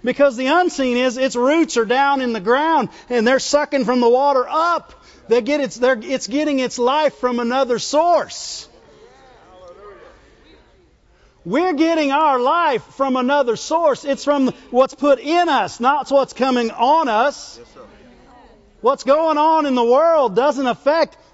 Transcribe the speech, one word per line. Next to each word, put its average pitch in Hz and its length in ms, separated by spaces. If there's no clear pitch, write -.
Because 254 320
the 262 120
unseen 277 500
is 254 200
its 262 200
roots 285 400
are 226 80
down 277 340
in 247 140
the 214 80
ground 269 480
and 240 160
they're 262 140
sucking 285 460
from 247 160
the 240 80
water 262 380
up. 330 460
They 233 160
get 285 200
its, 226 160
they're, 247 200
it's 247 300
getting 285 320
its 254 180
life 269 380
from 247 240
another 240 400
source. - 880
We're 320 280
getting 311 380
our 285 280
life 294 440
from 269 200
another 254 400
source. 311 480
It's 277 220
from 277 280
what's 262 240
put 277 260
in 339 280
us, 226 320
not 262 320
what's 269 220
coming 240 380
on 294 360
us. 240 500
What's 262 240
going 302 320
on 311 280
in 262 100
the 240 80
world 269 520
doesn't 262 320
affect 285 500